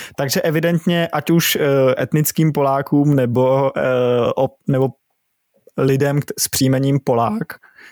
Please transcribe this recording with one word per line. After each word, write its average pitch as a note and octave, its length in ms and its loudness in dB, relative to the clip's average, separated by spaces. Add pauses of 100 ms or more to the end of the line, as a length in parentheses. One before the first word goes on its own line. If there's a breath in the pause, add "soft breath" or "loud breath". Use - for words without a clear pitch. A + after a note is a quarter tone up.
(180 loud breath)
Takže C#3 240 -2
evidentně, E3+ 640 0
ať - 220 -4
už, E3 260 2
eh, C3+ 480 2
etnickým D3+ 480 0
Polákům C#3+ 640 0
nebo, C3 640 2
eh, - 40 -2 (540)
ob-, - 220 -2 (100)
nebo C3 220 0 (880)
lidem C3+ 420 0
kt-, - 200 -6
s - 80 -2
příjmením C3+ 560 0
Polák, G#3+ 400 0 (480 loud breath)